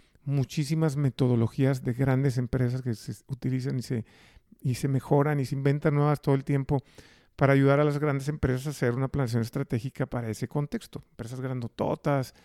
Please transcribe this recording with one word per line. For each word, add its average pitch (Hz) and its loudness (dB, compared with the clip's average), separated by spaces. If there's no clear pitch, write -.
muchísimas 143 0
metodologías 131 2
de 127 0
grandes 131 2
empresas 127 -2
que 123 -4
se - -10
utilizan 131 -4
y - -4
se, 117 -4
y 127 0
se 143 -2
mejoran 143 2
y 131 0
se 135 -6
inventan 143 0
nuevas 147 2
todo 139 2
el 135 -2
tiempo 139 0
para 139 4
ayudar 139 6
a 151 4
las 147 2
grandes 139 0
empresas 135 -2
a - -2
hacer 127 0
una 131 -2
planeación 123 0
estratégica 131 -4
para 120 -4
ese 110 -4
contexto. - -6
Empresas 123 -12
grandototas, 131 -2